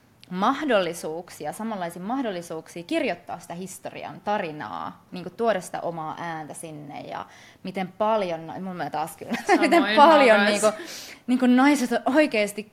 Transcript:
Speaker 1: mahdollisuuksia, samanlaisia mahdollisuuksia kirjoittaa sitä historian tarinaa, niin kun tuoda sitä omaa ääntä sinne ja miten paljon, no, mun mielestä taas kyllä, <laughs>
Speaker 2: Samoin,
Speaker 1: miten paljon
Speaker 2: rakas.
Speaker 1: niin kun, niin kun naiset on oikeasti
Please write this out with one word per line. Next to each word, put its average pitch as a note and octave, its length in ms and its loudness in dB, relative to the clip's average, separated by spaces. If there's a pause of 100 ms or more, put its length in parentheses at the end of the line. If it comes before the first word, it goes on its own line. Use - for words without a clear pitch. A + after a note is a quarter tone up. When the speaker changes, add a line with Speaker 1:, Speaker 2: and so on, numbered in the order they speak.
(300)
Speaker 1:
mahdollisuuksia, F#3 1200 -2
samanlaisia F#3 500 -8
mahdollisuuksia F3+ 800 -6
kirjoittaa A#3 560 -4
sitä E3+ 160 -14
historian D#3 680 -12
tarinaa, D3+ 880 -6
niin F3+ 140 -12
kun F3+ 80 -12
tuoda A3 280 0
sitä - 200 -10
omaa D#3+ 380 -8
ääntä D#3+ 360 -10
sinne D3+ 460 -14
ja - 260 -12 (360)
miten F#3 300 -6
paljon, F#3+ 540 -2
no, D#3+ 60 -12
mun F#3 240 -10
mielestä D3 220 -6
taas E3 180 -6
kyllä, - 160 -8
<laughs> - 140 -6
Speaker 2:
Samoin, F4+ 140 4
Speaker 1:
miten D#4 240 4 (120)
paljon C#4+ 420 10
Speaker 2:
rakas. G3+ 120 4
Speaker 1:
niin G#3 100 2
kun, G#3 120 4 (540)
niin B3 120 2
kun B3 180 6
naiset B3+ 360 4
on B3 240 0
oikeasti G#3+ 460 2 (100)